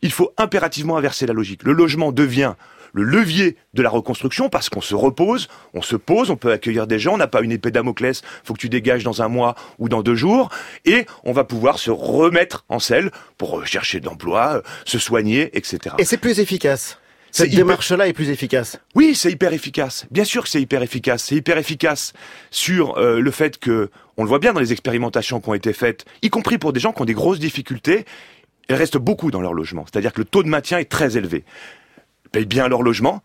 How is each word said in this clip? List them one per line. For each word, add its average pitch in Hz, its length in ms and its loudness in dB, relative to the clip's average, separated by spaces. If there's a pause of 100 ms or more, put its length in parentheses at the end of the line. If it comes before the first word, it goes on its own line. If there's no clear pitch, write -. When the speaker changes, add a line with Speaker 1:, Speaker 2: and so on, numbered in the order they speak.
Speaker 1:
il 165 80 0
faut - 280 0
impérativement 165 580 0
inverser 139 280 -2
la 117 100 0
logique. 101 280 -6
Le 135 100 2
logement 156 380 2
devient 131 440 2 (380)
le 101 120 0
levier 175 520 2 (180)
de 123 80 2
la 117 80 4
reconstruction 127 580 -2
parce - 220 -4
qu'on 101 100 -6
se - 160 -4
repose, 165 500 2 (260)
on - 100 -8
se - 120 -4
pose, 196 360 2
on 156 60 0
peut 120 140 0
accueillir 110 380 -2
des 110 100 2
gens, 151 160 2
on 220 40 -2
n'a 151 100 2
pas 117 140 2
une 113 100 0
épée 117 180 -2
Damoclès, 120 520 -2 (200)
faut - 120 -8
que - 40 -16
tu 123 100 -6
dégages 120 360 0
dans 113 180 -2
un 110 60 0
mois 120 260 0 (240)
ou 117 100 -4
dans 113 140 0
deux 117 140 2
jours, 202 320 2 (360)
et 233 220 4 (160)
on - 80 -4
va 123 140 2
pouvoir 120 340 0
se - 140 -2
remettre 160 800 2
en 117 100 -4
selle 151 320 0 (260)
pour, 85 220 -6
euh, - 40 -12
chercher - 360 -4
de - 60 -10
l'emploi, 90 500 -2
euh, 110 60 -4 (220)
se - 140 -2
soigner, 113 580 0
et 107 60 -2
cetera. - 380 -8
Speaker 2:
Et 185 40 6
c'est 233 120 0
plus 233 240 0
efficace. 156 580 0 (360)
Speaker 1:
C'est 165 100 4
Speaker 2:
Cette 147 100 0
Speaker 1:
hyper 180 100 8
Speaker 2:
démarche-là 180 440 2
est 165 40 0
plus 156 160 -2
efficace. 131 500 -2 (160)
Speaker 1:
Oui, 302 200 8
c'est 180 180 0
hyper 170 220 0
efficace. 139 560 -6
Bien 180 140 2
sûr 226 180 -4
que - 80 -8
c'est 156 100 0
hyper 131 220 0
efficace. 123 420 -2
C'est - 100 -4
hyper 156 220 2
efficace 156 560 -2 (380)
sur, 170 480 0
euh, 117 220 4
le 135 100 2
fait 156 260 -2
que, 113 320 0 (300)
on 110 40 0
le 110 60 -2
voit 135 100 4
bien 220 140 4
dans 175 80 0
les 120 120 0
expérimentations 120 680 -4
qui - 80 -10
ont 110 60 0
été 104 180 -2
faites, 117 320 -2 (160)
y 220 80 0
compris 226 300 -2
pour 151 160 -2
des 127 60 0
gens 208 120 -2
qui - 80 -8
ont 127 60 -2
des 113 80 0
grosses 165 240 0
difficultés, 147 680 -2 (640)
elles 131 80 0
restent 147 220 0
beaucoup 131 320 0
dans 95 100 -4
leur 90 140 -4
logement. 80 360 -6
C'est-à-dire 107 220 -2
que - 80 -8
le 110 60 -4
taux 202 160 2
de 156 60 0
maintien 156 280 -2
est 170 140 -4
très 127 260 0
élevé. 87 280 -4 (840)
Ils - 20 -20
payent 110 160 -2
bien 123 240 0
leur 123 140 2
logement 123 420 0